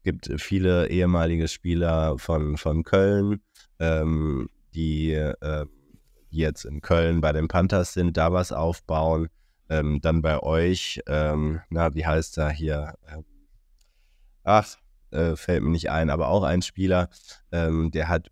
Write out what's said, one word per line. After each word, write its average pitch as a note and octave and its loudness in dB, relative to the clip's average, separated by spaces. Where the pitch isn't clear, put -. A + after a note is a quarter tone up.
gibt - -4
viele F2+ 2
ehemalige E2+ 2
Spieler E2 0
von, D2+ -2
von D#2+ 0
Köln, G2+ 2
ähm, D#2 0
die, D#2 -2
äh, D2+ -4
die D#2 -10
jetzt D#2 -2
in D2 -10
Köln E2 2
bei D#2 2
den D#2 0
Panthers F2+ 0
sind, F2 0
da E2 4
was F2+ -2
aufbauen. D#2+ -2
Ähm, D2+ 0
dann E2 2
bei D#2 0
euch, E2+ 0
ähm, D2+ -2
na, E2 0
wie D#2 -4
heißt D#2+ -2
er D2+ 0
hier? D2+ -6
Ähm, D#2 -16
ach, F2+ 4
äh, E2 0
fällt E2+ 0
mir D2 0
nicht E2 -2
ein, D#2+ 2
aber D2+ 0
auch F#2+ 2
ein E2+ 2
Spieler, F#2 0
ähm, E2 0
der D#2+ -2
hat E2 -2